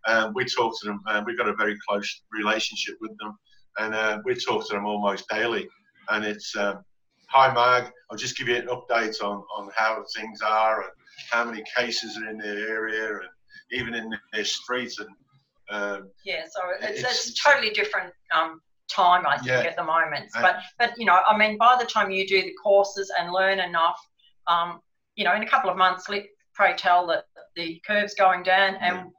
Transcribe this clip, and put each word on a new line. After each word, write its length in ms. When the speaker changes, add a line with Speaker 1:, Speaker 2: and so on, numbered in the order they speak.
Speaker 1:
um, 300
we 100
talk 360
to 60
them, 200
uh, 180
we've 120
got 100
a 80
very 220
close 340
relationship 680
with 180
them, 220
and, 160
uh, 300
we 100
talk 320
to 80
them 100
almost 440
daily. 380
And 160
it's, 300
um, 280
"Hi, 220
Marg, 400
I'll 60
just 200
give 100
you 100
an 100
update 560
on, 200
on 200
how 280
things 260
are 420
and 80
how 120
many 180
cases 420
are 120
in 80
their 200
area 600
and 120
even 220
in 160
their 120
streets." 540
And, 100
um, 400
Speaker 2:
Yeah, 260
so 120
it's, 220
Speaker 1:
it's, 260
Speaker 2:
it's 140
totally 260
different, 420
um, 280
time, 380
I 80
think, 140
Speaker 1:
Yeah. 100
Speaker 2:
at 160
the 80
moment. 500
Speaker 1:
And 80
Speaker 2:
But, 220
but, 180
you 80
know, 220
I 100
mean, 220
by 200
the 60
time 240
you 180
do 140
the 140
courses 600
and 160
learn 280
enough, 400
um, 340
you 80
know, 120
in 80
a 40
couple 220
of 80
months, 320
let, 160
pray 200
tell 320
that 180
the 300
curve's 300
going 260
down, 360
and 180
Speaker 1:
Yeah. 100